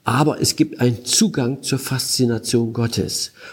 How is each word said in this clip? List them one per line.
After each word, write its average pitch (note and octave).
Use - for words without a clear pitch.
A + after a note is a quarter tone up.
aber C#3+
es -
gibt -
einen B2
Zugang C#3
zur -
Faszination A#2+
Gottes. -